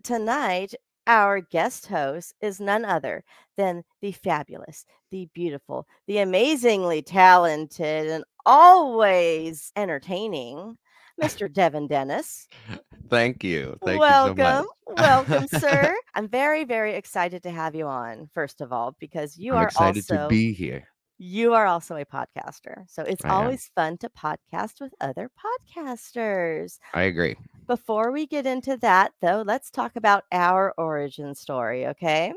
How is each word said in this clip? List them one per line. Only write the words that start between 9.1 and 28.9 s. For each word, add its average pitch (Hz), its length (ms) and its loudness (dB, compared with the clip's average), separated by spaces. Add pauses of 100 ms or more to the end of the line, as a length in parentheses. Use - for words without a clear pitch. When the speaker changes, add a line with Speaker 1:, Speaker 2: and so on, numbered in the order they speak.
Speaker 1:
entertaining 180 1000 -8 (400)
Mister 214 300 -4
Devin 151 400 0
Dennis. 143 600 -6 (640)
Speaker 2:
Thank 120 340 0
you. 76 400 -4
Thank - 160 0
you 302 60 6
so 277 220 6
much. - 100 -2
Speaker 1:
Welcome. 269 300 0 (180)
Welcome, 269 600 2
Speaker 2:
<laughs> - 120 -4
Speaker 1:
sir. 285 360 2 (180)
I'm 214 140 -4
very, 294 360 0
very 220 300 -4
excited 180 500 -6
to 180 80 -10
have 160 220 -6
you 156 140 -6
on, 123 460 -10
first 151 280 -8
of 123 100 -10
all, 123 280 -4
because 151 380 -10
you 226 160 -6
Speaker 2:
I'm 226 60 2
Speaker 1:
are 220 80 4
Speaker 2:
excited 165 420 0
to 165 140 0
Speaker 1:
also 151 60 -4
Speaker 2:
be 113 240 2
here. 69 340 -10 (300)
Speaker 1:
you 214 380 0
are 220 100 4
also 170 300 -2
a 143 100 -10
podcaster. - 800 -12
So - 160 -14
it's - 220 -6
Speaker 2:
I - 40 -2
am. 190 40 2
Speaker 1:
always 240 400 -2
fun 165 260 -2
to 233 100 -12
podcast 170 680 -10
with 269 220 -14
other 180 300 -8 (440)
podcasters. 196 1000 -6 (160)
Speaker 2:
I 87 100 0
agree. 85 320 0 (300)
Speaker 1:
Before 226 460 -4
we 294 160 -6
get 285 180 -6
into 262 320 -4
that, 196 420 2